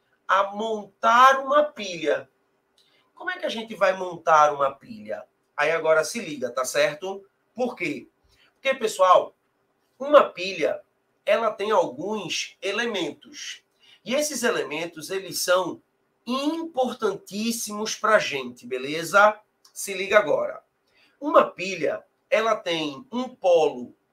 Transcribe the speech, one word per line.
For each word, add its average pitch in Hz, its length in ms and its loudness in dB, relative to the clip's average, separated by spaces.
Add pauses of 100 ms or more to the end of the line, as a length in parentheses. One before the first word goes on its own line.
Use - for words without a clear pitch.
(260)
a 196 280 0
montar 226 840 2
uma 285 240 2
pilha. 165 680 -4 (840)
Como 370 160 -8
é 359 80 -6
que 320 60 -6
a 277 60 -4
gente 220 240 -10
vai 190 200 2
montar 165 600 4
uma 139 180 -2
pilha? 104 500 -12 (340)
Aí 151 140 2
agora 160 340 2
se 226 160 -8
liga, 143 300 -8
tá 127 160 -4
certo? 156 600 -4 (280)
Por 247 200 -4
quê? 151 340 -8 (460)
Porque, 269 200 -4
pessoal, 185 600 2 (640)
uma 277 300 6
pilha, 175 540 -4 (420)
ela 220 260 2
tem 208 200 -4
alguns 185 920 -2
elementos. 202 1000 -6 (420)
E 240 100 -4
esses 294 280 -2
elementos, 160 680 -4
eles 185 300 -8
são 180 400 0 (460)
importantíssimos 226 1700 -4
pra 214 240 2
gente, 123 480 -6
beleza? 160 720 2 (320)
Se - 220 -10
liga 196 240 2
agora. - 440 2 (560)
Uma 302 320 4
pilha, 170 540 -6 (240)
ela 220 260 2
tem 156 560 -4
um 247 160 -4
polo 156 680 0 (180)